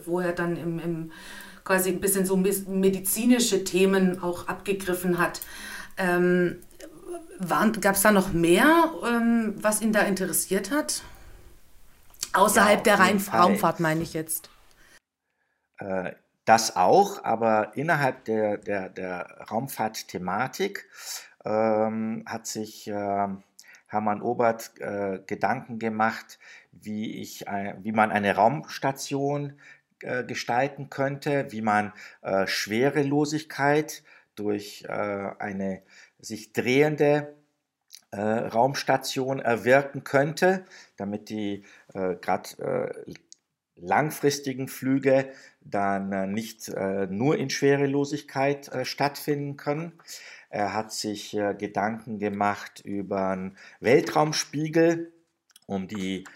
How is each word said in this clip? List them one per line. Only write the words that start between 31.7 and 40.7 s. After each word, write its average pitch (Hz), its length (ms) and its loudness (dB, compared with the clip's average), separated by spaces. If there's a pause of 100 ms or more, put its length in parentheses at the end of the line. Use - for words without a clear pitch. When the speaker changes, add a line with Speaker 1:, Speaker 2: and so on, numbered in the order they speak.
Speaker 2:
äh, 95 260 0
Schwerelosigkeit 147 1600 0 (320)
durch, 104 520 -6
äh, - 40 -8 (480)
eine 98 420 -6 (380)
sich - 340 -12
drehende, 147 800 2 (800)
äh, 101 100 -8
Raumstation 127 1160 0
erwirken 123 640 2
könnte, 160 600 2 (320)